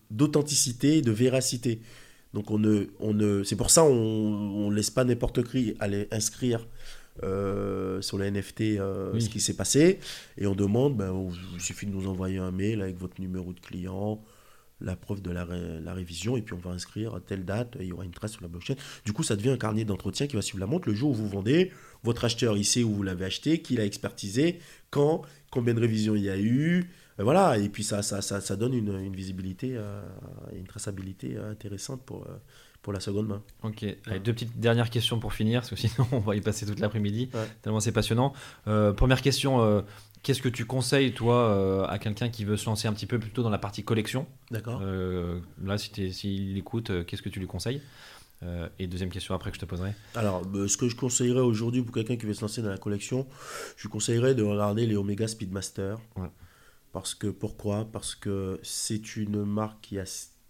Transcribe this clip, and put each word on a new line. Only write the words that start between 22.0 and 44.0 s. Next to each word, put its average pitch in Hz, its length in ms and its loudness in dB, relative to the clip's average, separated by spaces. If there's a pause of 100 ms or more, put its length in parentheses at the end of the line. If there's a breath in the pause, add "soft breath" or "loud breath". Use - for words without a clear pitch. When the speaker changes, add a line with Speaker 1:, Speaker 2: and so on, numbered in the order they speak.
Speaker 1:
votre 117 220 0
acheteur, 117 320 2
il 101 80 2
sait 123 180 4
où 110 100 4
vous 101 120 0
l'avez 92 200 -2
acheté, 143 380 0
qui 127 140 -2
l'a 110 80 2
expertisé, 107 720 0 (320 loud breath)
quand, 151 320 4 (300 loud breath)
combien 120 220 2
de 117 60 2
révisions 110 360 4
il 104 80 2
y 98 60 0
a 95 60 -2
eu, 151 540 2 (300 loud breath)
euh, - 20 -2
voilà, 151 360 6
et 101 100 2
puis 107 160 -6
ça, 104 180 0
ça, 98 200 -4
ça, 101 180 -4
ça 98 160 -4
donne 120 180 0
une, 107 240 0
une 95 160 -6
visibilité, 95 640 -6
euh, 101 260 -8 (500)
et 92 60 -10
une 92 80 -10
traçabilité, 101 680 -8
euh, 107 160 -8
intéressante 107 520 -10
pour, 95 200 -12
euh, - 100 -14 (480 loud breath)
pour 104 100 -6
la 98 80 -4
seconde 104 280 -2
main. 104 140 -6 (200)
Speaker 2:
Ok, 107 200 -6
allez, 101 160 -4 (100)
Speaker 1:
Ouais. 95 120 -4
Speaker 2:
deux 113 140 0
petites 117 260 -6
dernières 117 300 4
questions 117 280 0
pour 107 140 -4
finir, 113 280 2
parce 120 100 -6
que 101 60 -6
sinon 117 320 2
<laughs> 127 40 -6
on 139 60 2
va 104 180 2
y 104 40 0
passer 104 260 -2
toute 104 140 -4
l'après-midi, 107 520 0
Speaker 1:
Ouais. 110 140 -2 (160 loud breath)
Speaker 2:
tellement 110 180 0
c'est 113 120 2
passionnant. 113 420 4 (320 loud breath)
Euh, 107 260 6
première 127 300 6
question, 131 400 4
euh, 104 180 6 (440 loud breath)
qu'est-ce 131 180 2
que 127 80 2
tu 117 160 -4
conseilles, 127 480 4
toi, 120 360 6
euh, 95 360 4
à 101 140 -2
quelqu'un 113 280 -2
qui 110 160 -4
veut 104 140 2
se - 80 -8
lancer 113 220 0
un 110 40 2
petit 107 140 -6
peu 120 140 0
plus 107 100 -6
tôt 127 140 -2
dans 117 60 2
la 101 80 2
partie 101 260 -6
collection ? 113 420 0 (240)